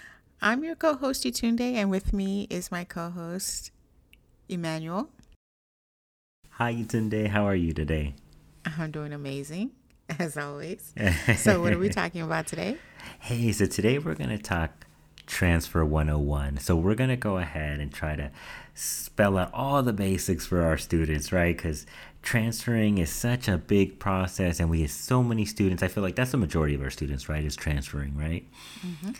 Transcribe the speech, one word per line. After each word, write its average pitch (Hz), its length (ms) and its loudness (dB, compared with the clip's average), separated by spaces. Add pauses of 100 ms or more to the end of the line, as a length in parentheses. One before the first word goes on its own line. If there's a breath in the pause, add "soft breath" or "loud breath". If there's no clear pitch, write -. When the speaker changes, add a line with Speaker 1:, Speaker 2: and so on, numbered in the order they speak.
(420 loud breath)
Speaker 1:
I'm 233 200 2
your 320 120 -6
co-host, 277 500 0
Itunde, 233 380 0
and 240 260 0
with 190 240 0
me 196 380 0
is 180 200 -6
my 175 140 -6
co-host, 175 840 -8 (800)
Emmanuel. 165 580 -4 (1400)
Speaker 2:
Hi, 120 240 -2
Itunde. 110 540 0
How 104 180 2
are 98 100 2
you 85 160 2
today? 76 440 -2 (500)
Speaker 1:
I'm 156 240 -4
doing 147 240 -8
amazing, 147 560 -6 (240)
<laughs> - 240 -10
as 160 180 -4
always. 147 560 -8 (220)
Speaker 2:
<laughs> 107 240 4
Speaker 1:
So 190 240 6
what 87 100 4
are 85 60 2
we 190 100 2
talking 175 320 -2
about 160 260 -2
today? 185 300 -4 (440 loud breath)
Speaker 2:
Hey, 117 320 0
so 101 120 4
today 113 340 2
we're 156 160 -4
gonna 123 220 -4
talk - 480 -4 (420)
Transfer 82 580 2
one 76 240 2
oh 76 120 2
one. 71 380 0
So 87 180 2
we're 92 180 4
gonna 127 220 2
go 104 220 -2
ahead 76 420 -4
and 73 120 -6
try 76 220 -4
to 69 160 -6 (440 loud breath)
spell - 640 2
out 90 140 2
all 139 300 2
the 123 100 2
basics 95 540 0
for 87 160 2
our 80 160 4
students, 78 540 0
right? 87 260 4
'Cause 78 260 -4 (380 loud breath)
transferring 113 760 2
is 82 120 2
such 123 380 -2
a 92 100 4
big 98 400 4
process, 92 640 0
and 82 100 4
we 80 120 4
have 76 100 0
so 127 320 2
many 113 200 2
students. 95 380 2
I 92 60 0
feel 104 160 -2
like 92 100 -2
that's 127 160 0
the 151 60 0
majority 78 400 2
of 67 60 -4
our 67 80 -4
students, 69 380 -6
right, 76 160 -2
is 76 120 -4
transferring, 71 600 -4
right? 80 300 -4 (400 loud breath)
Speaker 1:
Mm-hmm. 175 340 -8